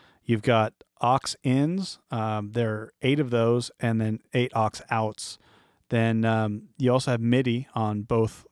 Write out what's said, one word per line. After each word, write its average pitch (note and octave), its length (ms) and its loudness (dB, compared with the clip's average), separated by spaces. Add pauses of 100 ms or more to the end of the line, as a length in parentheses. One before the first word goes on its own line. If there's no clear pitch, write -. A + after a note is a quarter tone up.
(240)
you've A2+ 180 0
got A2+ 320 2 (260)
aux B2 180 4 (260)
ins, D3+ 540 -2 (120)
um, G#2+ 420 -4
there A2+ 220 -2
are A2 260 -10
eight C#3 200 0
of C3 100 -2
those, A#2 400 2 (100)
and A2+ 180 0
then A2 220 -2 (140)
eight B2 200 0
aux G#2+ 160 0 (200)
outs. A2 480 -4 (500)
Then, A2+ 380 0
um, A2 500 -2
you B2 160 2
also B2+ 200 2
have A#2 80 0
midi B2 520 0
on G#2+ 300 -2
both A2+ 500 -2